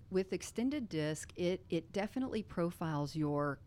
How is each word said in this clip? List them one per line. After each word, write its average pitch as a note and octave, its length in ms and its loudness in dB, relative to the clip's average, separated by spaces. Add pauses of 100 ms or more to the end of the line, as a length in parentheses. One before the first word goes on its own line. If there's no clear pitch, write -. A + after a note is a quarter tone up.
with F#3+ 240 2
Extended A#3+ 560 0
disc, D#3 460 -2
it, F3+ 340 2
it E3 220 0
definitely A3 520 0
profiles D#3+ 720 0
your D3 520 2